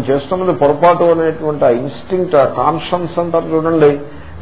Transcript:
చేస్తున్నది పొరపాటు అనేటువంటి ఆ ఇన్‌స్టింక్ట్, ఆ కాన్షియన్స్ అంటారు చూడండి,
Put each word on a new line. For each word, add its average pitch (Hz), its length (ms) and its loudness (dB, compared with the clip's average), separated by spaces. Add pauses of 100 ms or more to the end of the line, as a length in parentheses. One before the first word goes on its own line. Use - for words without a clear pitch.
(120)
చేస్తున్నది 180 420 -2
పొరపాటు 151 500 2
అనేటువంటి 156 640 0
ఆ 131 40 6
ఇన్‌స్టింక్ట్, 147 680 -2
ఆ 135 100 6
కాన్షియన్స్ 160 760 -2
అంటారు 170 260 -2
చూడండి, 160 540 2 (420)